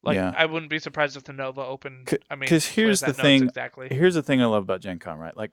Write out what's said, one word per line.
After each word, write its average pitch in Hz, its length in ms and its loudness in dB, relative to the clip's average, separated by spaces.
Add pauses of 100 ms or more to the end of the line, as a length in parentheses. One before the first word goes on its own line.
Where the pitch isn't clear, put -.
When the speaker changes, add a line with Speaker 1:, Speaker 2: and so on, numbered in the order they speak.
Speaker 1:
Like, 147 120 2
Speaker 2:
Yeah. 92 220 0
Speaker 1:
I 160 80 4
wouldn't 160 240 -6
be 156 100 -2
surprised 143 380 -4
if 131 60 -18
the 143 100 -16
Nova 131 280 -8
opened, 131 480 -12
Speaker 2:
C-, 151 80 0 (120)
Speaker 1:
I 147 60 -8
mean, 135 140 -4
Speaker 2:
'cause 160 160 4
here's 220 360 2
Speaker 1:
what 165 100 0
is 131 40 -4
Speaker 2:
the 135 80 -6
Speaker 1:
that? - 0 -
No, 143 60 6
it's 139 100 8
Speaker 2:
thing. 131 100 4
Speaker 1:
exactly. 127 400 -10
Speaker 2:
Here's 165 260 4
the 156 60 2
thing 135 200 2
I 120 40 4
love 107 180 4
about 92 180 -4
Gen 90 180 -8
Con, 82 180 -10
right? 80 180 -12
Like, 107 160 -10